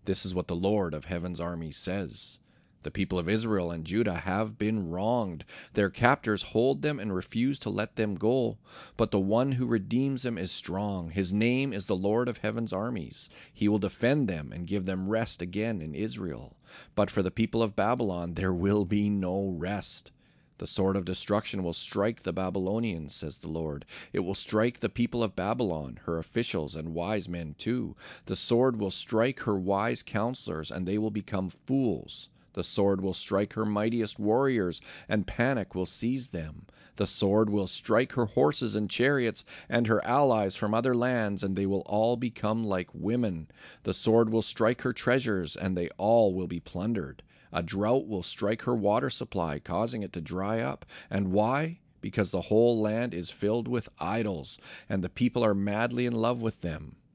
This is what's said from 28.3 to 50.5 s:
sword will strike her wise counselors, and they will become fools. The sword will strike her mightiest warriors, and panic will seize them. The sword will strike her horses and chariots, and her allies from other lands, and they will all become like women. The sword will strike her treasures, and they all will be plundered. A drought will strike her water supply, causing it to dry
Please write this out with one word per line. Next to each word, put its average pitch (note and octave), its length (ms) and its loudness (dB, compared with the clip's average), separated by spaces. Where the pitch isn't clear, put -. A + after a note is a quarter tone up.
sword A#2+ 420 4
will G2 140 -2
strike A#2+ 480 0
her G2+ 180 0
wise G2 460 2
counselors, G2+ 680 -4
and F2+ 160 -4
they G2+ 120 0
will A2 120 0
become G2 400 -4
fools. A#2+ 760 -2
The F#2+ 120 -4
sword G2 380 2
will F#2+ 100 0
strike G2+ 400 0
her A2 140 -2
mightiest G#2+ 520 0
warriors, A2 640 2
and G#2+ 160 2
panic A#2+ 480 0
will F#2 100 -2
seize B2 460 -4
them. D#2 340 -8
The G2+ 100 0
sword G#2 440 4
will G2+ 160 2
strike A#2 460 2
her A#2+ 120 2
horses B2+ 500 2
and G#2 140 0
chariots, B2+ 560 0
and A#2+ 200 2
her A2 180 4
allies A#2 500 4
from G#2 160 0
other A#2+ 220 2
lands, A#2 500 0
and G2 100 0
they G2 120 2
will G2 180 0
all A2+ 320 2
become A2+ 480 -2
like F#2 300 0
women. F#2+ 540 0
The G2 100 -2
sword A2+ 380 6
will A2+ 100 4
strike A#2 400 0
her B2 140 -2
treasures, A#2+ 600 0
and F#2 220 -2
they F2 220 -2
all G#2+ 340 6
will F2+ 160 -2
be E2+ 100 -4
plundered. F2+ 640 -4
A F2+ 100 0
drought G#2+ 460 0
will G2 140 -2
strike - 400 -2
her B2 120 0
water A2+ 360 2
supply, E2 480 -2
causing G#2+ 440 -2
it F#2 120 -8
to E2 80 -6
dry G2 380 -2